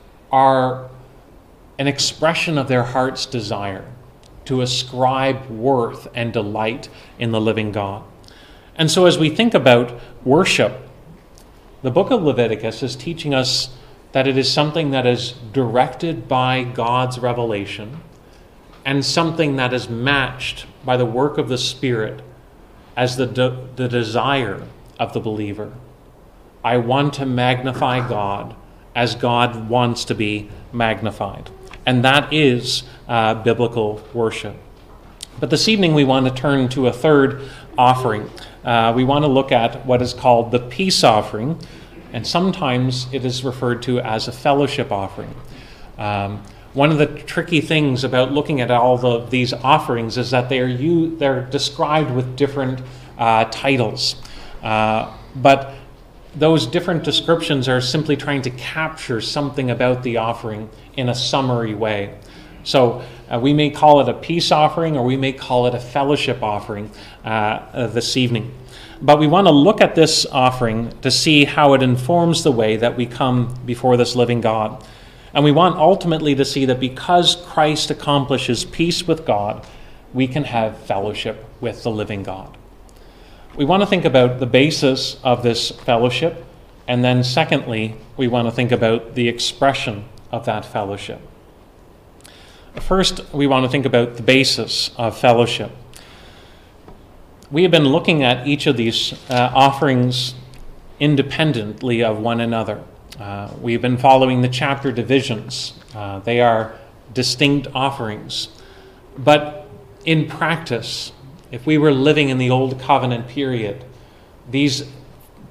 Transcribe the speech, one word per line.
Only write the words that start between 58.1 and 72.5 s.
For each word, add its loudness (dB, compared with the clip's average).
trying -4
to -4
capture -6
something -4
about 0
the -2
offering -6
in -2
a 0
summary -2
way. -4
So, 4
uh, -2
we 2
may 2
call 8
it 2
a 0
peace -2
offering 2
or 0
we 0
may 0
call 0
it 2
a -4
fellowship -2
offering, -6
uh, -6
uh, -2
this -2
evening. 0
But 6
we 4
want 4
to 6
look 6
at 2
this 4
offering 0
to 0
see 4
how 4
it 4
informs 2
the 4